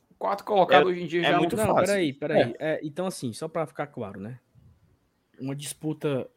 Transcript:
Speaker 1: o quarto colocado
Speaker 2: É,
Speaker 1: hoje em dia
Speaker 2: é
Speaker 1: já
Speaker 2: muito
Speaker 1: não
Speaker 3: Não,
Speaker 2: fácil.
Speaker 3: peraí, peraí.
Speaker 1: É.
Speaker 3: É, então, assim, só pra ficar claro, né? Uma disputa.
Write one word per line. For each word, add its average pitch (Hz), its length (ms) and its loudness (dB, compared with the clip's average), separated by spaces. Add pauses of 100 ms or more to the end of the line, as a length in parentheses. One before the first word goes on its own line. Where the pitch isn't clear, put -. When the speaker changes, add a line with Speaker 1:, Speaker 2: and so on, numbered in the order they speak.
(100)
Speaker 1:
o - 60 -20
quarto 202 280 -4
colocado 185 440 6
Speaker 2:
É, - 20 2
Speaker 1:
hoje 175 120 -2
em 175 40 -6
dia 170 140 -2
Speaker 2:
é - 100 2
Speaker 1:
já 175 80 4
Speaker 2:
muito 170 180 0
Speaker 1:
não 220 100 2
Speaker 3:
Não, 185 80 4
Speaker 2:
fácil. 156 120 4
Speaker 3:
peraí, 190 260 2
peraí. 147 460 0
Speaker 1:
É. 156 160 -2
Speaker 3:
É, - 80 -6
então, 160 240 -6
assim, 143 260 -6
só 160 160 -10
pra 165 180 -4
ficar 147 200 -8
claro, 143 340 -10
né? 117 200 -12 (1000)
Uma 135 140 -8
disputa. 147 840 -6